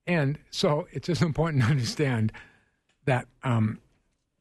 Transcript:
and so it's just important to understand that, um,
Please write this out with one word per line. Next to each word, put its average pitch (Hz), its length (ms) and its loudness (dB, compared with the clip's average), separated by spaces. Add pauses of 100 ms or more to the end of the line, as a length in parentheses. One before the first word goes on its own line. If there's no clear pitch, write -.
and 151 320 0 (120)
so 160 420 0
it's - 140 -10
just 175 160 0
important 151 420 0
to 110 60 4
understand 127 600 0 (760)
that, 127 200 0 (160)
um, 117 360 0 (640)